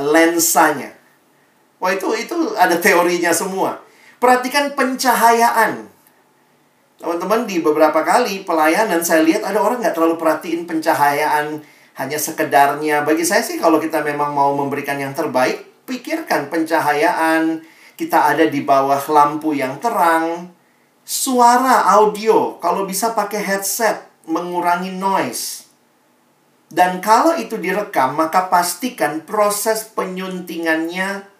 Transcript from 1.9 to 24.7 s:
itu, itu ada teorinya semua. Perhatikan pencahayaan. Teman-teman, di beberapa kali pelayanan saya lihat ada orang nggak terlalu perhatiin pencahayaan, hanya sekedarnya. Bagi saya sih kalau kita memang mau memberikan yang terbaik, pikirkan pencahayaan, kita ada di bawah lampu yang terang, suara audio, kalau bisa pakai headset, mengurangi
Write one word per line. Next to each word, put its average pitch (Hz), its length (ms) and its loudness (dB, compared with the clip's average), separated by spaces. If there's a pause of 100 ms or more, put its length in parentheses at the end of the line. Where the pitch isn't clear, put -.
itu, 196 240 -4
itu - 400 -4
ada 170 240 2
teorinya 175 560 2
semua. 185 480 -4 (400)
Perhatikan 262 560 2
pencahayaan. 233 1120 2 (1120)
Teman-teman, 185 480 -2
di 180 100 -2
beberapa 156 400 4
kali 196 460 0
pelayanan 170 560 2
saya 160 240 2
lihat 190 160 2
ada 208 160 -2
orang 233 240 0
nggak 165 100 0
terlalu 165 240 2
perhatiin 165 480 -2
pencahayaan, 151 960 0 (360)
hanya 143 240 -6
sekedarnya. 147 880 0
Bagi 165 160 2
saya 214 160 2
sih 330 160 -6
kalau 160 240 2
kita 156 240 -4
memang 151 320 -4
mau 143 160 2
memberikan 139 480 -4
yang 139 160 -8
terbaik, - 720 -4
pikirkan 285 640 -6
pencahayaan, 160 1120 0 (320)
kita 151 400 2
ada 160 120 4
di 139 120 -4
bawah 139 400 2 (120)
lampu 151 440 2
yang 135 240 -4
terang, 170 720 0 (520)
suara 247 800 2 (160)
audio, 214 600 2
kalau 180 280 -2
bisa 220 240 -2
pakai 208 320 -4
headset, 196 640 -2 (160)
mengurangi 175 720 -2